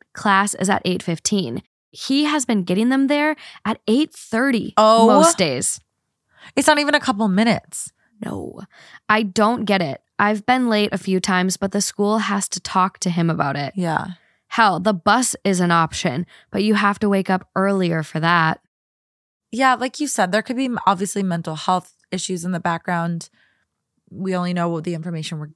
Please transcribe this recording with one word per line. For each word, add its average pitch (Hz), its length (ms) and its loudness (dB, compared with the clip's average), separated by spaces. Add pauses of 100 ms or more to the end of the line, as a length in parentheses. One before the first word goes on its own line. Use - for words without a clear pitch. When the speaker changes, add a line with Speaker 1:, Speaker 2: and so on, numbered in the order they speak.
(120)
Speaker 1:
Class 202 440 2
is 190 140 -2
at - 140 0
eight 180 180 -2
fifteen. 160 640 -4 (320)
He 277 280 0
has 294 200 0
been 208 200 0
getting 208 260 0
them 269 160 2
there 294 300 0 (280)
at 214 240 -4
eight 269 260 2
thirty 240 640 -2
Speaker 2:
Oh. 220 300 8
Speaker 1:
most 320 300 6
days." 143 420 -2 (760)
Speaker 2:
It's 277 120 0
not 302 120 6
even 294 160 2
a 294 40 2
couple 220 280 -2
minutes. 202 640 0 (340)
Speaker 1:
No. - 360 -10 (460)
"I 214 160 2
don't 214 420 0
get 190 160 2
it. 143 200 -6 (160)
I've 208 280 0
been 247 240 2
late 208 220 2
a 196 60 -2
few 185 220 -2
times, 185 380 0
but 196 140 -6
the 202 100 -2
school 208 380 -2
has 202 300 -4
to 185 100 -8
talk - 400 -2
to 185 120 -2
him 165 180 0
about 143 260 -2
it. 143 200 -6
Speaker 2:
Yeah. 170 320 -2 (400)
Speaker 1:
Hell, 196 320 2
the 208 140 0
bus 214 500 0
is 190 160 0
an 175 120 2
option, 165 540 0 (260)
but 196 120 -2
you 214 120 2
have 202 240 0
to 208 100 0
wake 190 200 0
up 185 260 -2
earlier 190 480 0
for 156 180 -8
that." 165 380 2 (920)
Speaker 2:
Yeah, 254 240 2
like 247 240 -6
you 294 80 -2
said, 185 240 -2
there 214 100 0
could 233 160 -6
be 269 80 0
m-, 240 220 -4
obviously 196 340 0
mental 170 340 -4
health 180 380 -2 (180)
issues 180 320 -6
in 180 100 -6
the 170 60 -4
background. 170 680 -4 (800)
We 185 260 -6
only 180 180 -2
know 175 160 -2
what 165 140 -4
the 175 120 -6
information 160 440 -8
we're 151 160 -12